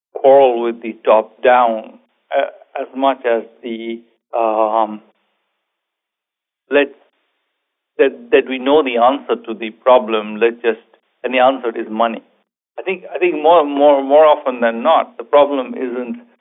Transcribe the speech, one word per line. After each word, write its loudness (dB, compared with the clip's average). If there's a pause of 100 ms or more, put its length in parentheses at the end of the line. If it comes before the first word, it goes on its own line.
(140)
quarrel 4
with -6
the -10 (100)
top-down, 0 (360)
uh, -2 (340)
as -10
much -2
as 0 (180)
the, -10 (380)
um, -2 (1700)
let, 0 (1000)
that, -2
that 4
we -8
know 2
the -4
answer 0
to -8
the -10
problem, 0
let's -2
just, -4 (380)
and -6
the 0
answer 0
is -10
money. -4 (560)
I -12
think, -8 (100)
I -12
think -2
more, 2
more, 2
more 4
often 0
than -2
not, 0
the -14
problem 0
isn't, -10 (180)